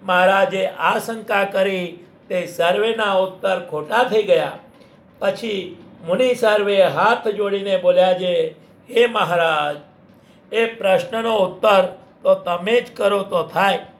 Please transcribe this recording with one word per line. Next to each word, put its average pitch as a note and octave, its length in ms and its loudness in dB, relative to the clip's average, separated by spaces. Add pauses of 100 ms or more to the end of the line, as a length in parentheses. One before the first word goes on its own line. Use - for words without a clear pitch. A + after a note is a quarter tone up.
મહારાજે F#3+ 640 2
આ F#3 320 -2
શંકા G#3 440 -4
કરી F#3+ 640 -4 (240)
તે F3+ 160 -4
સર્વેના G#3 680 0
ઉત્તર F#3 460 -2
ખોટા D#3+ 440 -2
થઈ G#3+ 200 0
ગયા. D#3+ 280 2 (680)
પછી G3 580 -6 (280)
મુનિ B3 300 0
સર્વે G3+ 480 2
હાથ F#3+ 440 2
જોડીને G3 500 -2
બોલ્યા F3+ 360 4
છે, F3 420 -2 (340)
"હે A#3+ 180 2
મહારાજ, E3 680 0 (760)
એ A3+ 120 2
પ્રશ્નનો A3+ 720 -2
ઉત્તર F#3+ 440 2 (420)
તો F#3+ 120 4
તમે F#3+ 460 -2
જ - 160 -16
કરો G3+ 260 0
તો F3+ 200 -2
થાય." F3+ 360 0 (200)